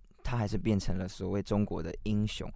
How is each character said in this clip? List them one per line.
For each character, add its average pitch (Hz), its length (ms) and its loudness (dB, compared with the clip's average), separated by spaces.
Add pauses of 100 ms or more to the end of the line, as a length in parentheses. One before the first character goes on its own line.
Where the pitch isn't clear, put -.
(240)
他 123 140 0
还 110 100 2
是 104 100 0
变 101 220 4
成 92 180 2
了 92 100 -2
所 92 240 -4
谓 101 100 0
中 104 240 2
国 - 160 -4
的 85 100 -6 (120)
英 107 240 2
雄。 - 280 -6